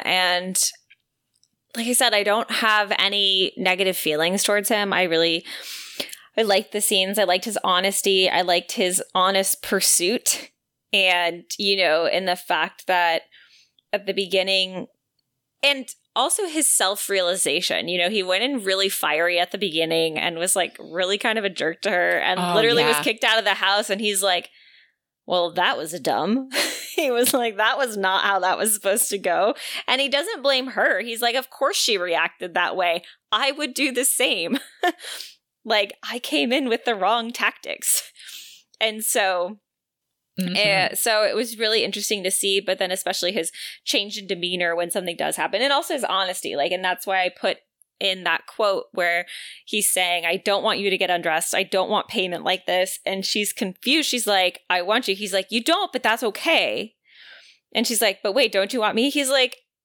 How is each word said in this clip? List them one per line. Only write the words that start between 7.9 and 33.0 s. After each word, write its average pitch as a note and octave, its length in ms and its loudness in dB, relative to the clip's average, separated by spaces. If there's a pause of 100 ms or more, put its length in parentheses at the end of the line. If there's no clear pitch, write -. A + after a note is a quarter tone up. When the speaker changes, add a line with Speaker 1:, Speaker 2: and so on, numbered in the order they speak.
Speaker 1:
I F3+ 120 2
liked F3+ 320 0
his F#3 300 0 (100)
honest F#3+ 480 2
pursuit. - 920 0 (400)
And, F3 520 2 (140)
you G3 200 2
know, E3 280 4
in F#3 200 0
the F3+ 100 2
fact - 520 -4
that F3 360 2 (720)
at G3+ 140 -4
the F#3+ 60 -4
beginning, F#3 760 0 (720)
and C4+ 260 0 (280)
also F4 320 0
his D#4 200 0
self-realization, F#3 1200 0
you F3+ 100 -2
know, F3 120 2
he G#3 140 0
went F#3 200 0
in B3+ 200 -4
really F#3+ 260 0
fiery E3+ 500 0
at F3+ 120 0
the G#3 60 2
beginning E3 600 0
and E3 200 -2
was, F3+ 180 0
like, F3 240 0
really F#3 380 -2
kind A3 200 0
of G#3 80 -4
a G3 40 0
jerk E3 340 -4
to G#3 80 0
her F3 280 2
and F#3 200 0
Speaker 2:
Oh, F3 160 0
Speaker 1:
literally A3+ 280 4
was A4+ 140 2
Speaker 2:
yeah. - 60 -2
Speaker 1:
kicked A3+ 200 -2
out A3+ 140 4
of G#3 80 0
the G3+ 80 2
house. G3 360 0
And G3+ 120 -2
he's G3+ 220 0
like, F3+ 260 0 (760)
"Well, F3 280 0
that F#3 240 2
was D#3+ 220 -8
dumb." E3+ 540 0
<laughs> - 60 0 (400)
He C#4+ 120 2
was A#3+ 220 2
like, A#3 220 0
"That G#3+ 220 2
was B3 180 -2
not F#3+ 300 2
how G3+ 140 2
that F3+ 180 2
was G#3+ 160 0
supposed - 380 0
to G#3 60 -4
go." F#3 380 0 (320)
And C4 140 2
he C#4 80 0
doesn't D4+ 340 -2
blame C4+ 240 0
her. A3 320 0
He's A3+ 220 -6
like, A#3+ 140 0
"Of B3+ 140 -4
course - 280 0
she G#3+ 200 2
reacted F3 580 -2
that F3 200 0
way. F3 280 0 (280)